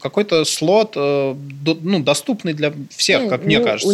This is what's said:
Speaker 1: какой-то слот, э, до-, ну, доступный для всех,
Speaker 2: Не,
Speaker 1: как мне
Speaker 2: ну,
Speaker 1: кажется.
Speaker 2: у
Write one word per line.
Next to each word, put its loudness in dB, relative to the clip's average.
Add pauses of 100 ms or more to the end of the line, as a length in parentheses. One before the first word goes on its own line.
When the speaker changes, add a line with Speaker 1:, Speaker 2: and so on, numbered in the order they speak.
Speaker 1:
какой-то 0
слот, 2
э, 0 (300)
до-, 0
ну, 0
доступный 0
для -2 (240)
всех, 2
Speaker 2:
Не, -2
Speaker 1:
как -2
мне 4
Speaker 2:
ну, 2
Speaker 1:
кажется. 0
Speaker 2:
у 4